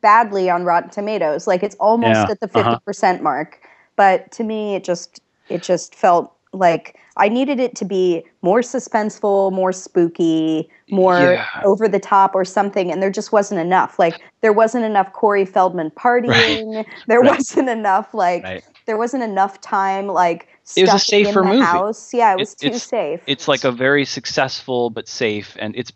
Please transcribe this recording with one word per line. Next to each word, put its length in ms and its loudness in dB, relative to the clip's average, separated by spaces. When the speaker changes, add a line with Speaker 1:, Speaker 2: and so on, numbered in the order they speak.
Speaker 1:
badly 480 2
on 140 0
Rotten 260 0
Tomatoes. 560 -4
Like, 160 0
it's 140 -6
almost 400 2
Speaker 2:
Yeah, 160 2
Speaker 1:
at 80 -8
the 80 -8
Speaker 2:
uh-huh. 240 0
Speaker 1:
fifty 140 -4
percent 360 -2
mark. 460 -6
But 360 2
to 100 -8
me, 320 -6
it 80 -6
just, 360 -8
it 120 -6
just 320 -4
felt 400 0
like 440 -2
I 120 2
needed 320 -2
it 160 -4
to 80 -8
be 400 -2
more 200 2
suspenseful, 920 -2
more 180 -2
spooky, 1000 -2
more 300 4
Speaker 2:
Yeah. 440 0
Speaker 1:
over 240 2
the 120 0
top 360 2
or 80 0
something, 480 -2
and 100 -4
there 80 0
just 220 -8
wasn't 300 0
enough. 380 0
Like, 200 0
there 100 4
wasn't 340 2
enough 280 0
Corey 320 0
Feldman 460 -2
partying. 840 0
Speaker 2:
Right. 100 -8
Speaker 1:
There 140 4
Speaker 2:
Right. 160 4
Speaker 1:
wasn't 320 -2
enough, 440 -2
like, 300 -2
Speaker 2:
Right. 200 -10
Speaker 1:
there 120 -4
wasn't 260 -4
enough 380 -2
time, 460 -2
like, 420 -2
Speaker 2:
It 80 2
was 100 6
a 60 4
Speaker 1:
stuck 20 0
Speaker 2:
safer 400 2
Speaker 1:
in 60 4
the 60 2
Speaker 2:
movie. 120 4
Speaker 1:
house. 480 -2
Yeah, 200 4
it 60 -2
was 160 -6
Speaker 2:
It, 40 -20
Speaker 1:
too 160 -2
Speaker 2:
it's, 80 -8
Speaker 1:
safe. 440 -6
Speaker 2:
it's, 200 -6
like, 160 0
a 80 0
very 320 2
successful 840 -4
but 180 -12
safe, 500 -6
and 180 -8
it's, 200 -10